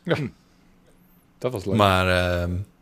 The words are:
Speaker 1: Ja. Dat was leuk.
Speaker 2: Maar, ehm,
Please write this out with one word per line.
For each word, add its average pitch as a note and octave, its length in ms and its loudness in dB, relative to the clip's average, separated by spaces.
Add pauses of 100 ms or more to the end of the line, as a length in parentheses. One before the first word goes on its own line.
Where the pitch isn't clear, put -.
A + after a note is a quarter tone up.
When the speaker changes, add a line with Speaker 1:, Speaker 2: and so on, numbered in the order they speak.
Speaker 1:
Ja. E3 140 -2 (1200)
Dat B2+ 140 -4
was G2+ 120 -6
leuk. G2 120 -2
Speaker 2:
Maar, F#2 680 2
ehm, F2 80 -4 (320)